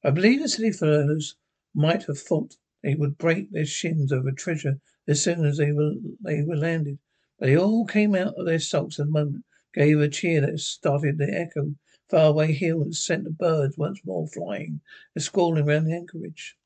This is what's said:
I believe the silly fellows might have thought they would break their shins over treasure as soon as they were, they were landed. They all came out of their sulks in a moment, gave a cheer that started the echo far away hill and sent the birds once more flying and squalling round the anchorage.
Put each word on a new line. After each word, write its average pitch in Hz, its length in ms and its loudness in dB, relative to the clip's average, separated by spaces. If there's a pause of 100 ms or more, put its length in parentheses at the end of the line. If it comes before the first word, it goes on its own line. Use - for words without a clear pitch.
I 147 60 2
believe 214 320 4
the 294 80 -2
silly 220 220 0
fellows 151 640 0 (380)
might 156 280 2
have 147 160 -6
thought - 400 -4 (240)
they 139 120 0
would 147 220 -2
break 165 340 -2
their 160 140 -2
shins 151 480 -2
over 131 180 0
treasure 139 480 -4 (280)
as 143 160 0
soon 170 240 0
as 143 100 2
they 147 160 0
were, 147 220 0 (260)
they 156 220 -2
were 160 140 -2
landed. 151 420 -2 (400)
They 135 180 4
all 214 300 2
came 208 280 2
out 190 200 0
of 185 100 -8
their 165 160 0
sulks 165 380 -2
in 147 100 0
a - 20 0
moment, 147 360 -2 (260)
gave 151 280 4
a 147 80 2
cheer 156 340 0
that 151 180 -2
started 147 560 -2
the 143 180 -2
echo 147 420 -4 (340)
far 160 160 6
away 156 260 4
hill 160 300 0
and 165 120 -4
sent 160 300 -4
the 156 60 -8
birds 156 480 0
once 156 260 -4
more 165 240 -4
flying 87 540 -8 (320)
and 156 100 -6
squalling 165 400 2
round 151 220 2
the 160 80 0
anchorage. 170 720 -12